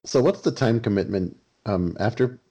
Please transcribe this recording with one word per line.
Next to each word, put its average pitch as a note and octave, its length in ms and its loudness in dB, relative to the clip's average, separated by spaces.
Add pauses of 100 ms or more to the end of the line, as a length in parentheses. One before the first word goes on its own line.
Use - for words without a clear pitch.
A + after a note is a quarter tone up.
so C3 160 2
what's F#3 200 2
the D3 100 0
time A#2 280 2
commitment? G2 560 -2 (300)
Um, F2+ 340 -2
after, A#2+ 400 0 (120)